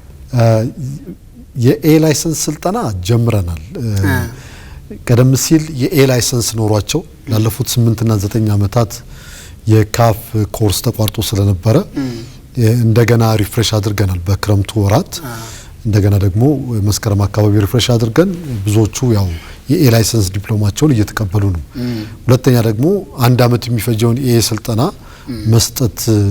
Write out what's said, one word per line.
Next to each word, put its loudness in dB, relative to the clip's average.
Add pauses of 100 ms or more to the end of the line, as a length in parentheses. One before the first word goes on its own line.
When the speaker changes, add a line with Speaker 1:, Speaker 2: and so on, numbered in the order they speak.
(320)
Speaker 1:
እ፣ 2 (1120)
የኤ 2
ላይሰንስ 0
ስልጠና -4 (240)
ጀምረናል። 0 (120)
እ፣ -8 (160)
Speaker 2:
እ። 0 (840)
Speaker 1:
ቀደም 4
ሲል 2 (140)
የኤ 2
ላይሰንስ 0
ኖሯቸው 0 (280)
ላለፉት -2
ስምንት 0
እና 2
ዘጠኝ -2
ዓመታት 0 (720)
የካፍ 2 (300)
ኮርስ 0
ተቋርጦ -2
ስለነበረ 0 (220)
Speaker 2:
ም። -6 (680)
Speaker 1:
እንደገና 4 (120)
ሪፍሬሽ -2
አድርገናል -2
በክረምቱ 0
ወራት። 0
Speaker 2:
አ። -12 (480)
Speaker 1:
እንደገና 2
ደግሞ 2 (380)
መስከረም 0
አካባቢ 2
ሪፍሬሽ 0
አድርገን 2 (280)
ብዙዎቹ 0 (160)
ያው 2 (420)
የኤ 2
ላይሰንስ 2
ዲፕሎማቸውን 0
እየተቀበሉ 0
ነው። -4 (160)
Speaker 2:
ም። -6 (200)
Speaker 1:
ሁለተኛ 2
ደግሞ 0 (320)
አንድ 4
ዓመት 2
የሚፈጀውን 0
የኤ 2
ስልጠና -2 (440)
Speaker 2:
ም። -8 (100)
Speaker 1:
መስጠት፣ 0 (100)
እ፣ 2 (100)